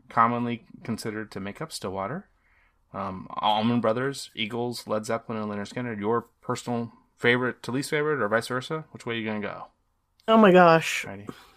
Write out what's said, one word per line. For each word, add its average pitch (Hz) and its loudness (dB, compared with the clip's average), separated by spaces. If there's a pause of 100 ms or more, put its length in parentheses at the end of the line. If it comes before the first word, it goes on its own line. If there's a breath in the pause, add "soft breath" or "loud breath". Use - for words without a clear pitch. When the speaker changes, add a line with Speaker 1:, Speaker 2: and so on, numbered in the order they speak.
Speaker 1:
commonly 120 2 (180)
considered 107 -6
to 101 -10
make 101 -10
up 156 -12
Stillwater. 98 -6 (640)
Um, 98 -8
Allman 107 2
Brothers, 123 -2
Eagles, 117 -6
Led 107 -4
Zeppelin, 113 -6
and 107 -6
Lynyrd 101 -8
Skynyrd. 120 -8
Your 113 0 (200)
personal 120 -6 (260)
favorite 123 2
to 117 -6
least 139 -4
favorite, 151 0
or 101 0
vice 113 0
versa? 151 -6
Which - -14
way 117 -4
are - -4
you 110 -4
gonna 107 -4
go? 92 -10 (600)
Speaker 2:
Oh 226 8
my 214 10
gosh. 165 6
Speaker 1:
Righty. 101 -12 (260 loud breath)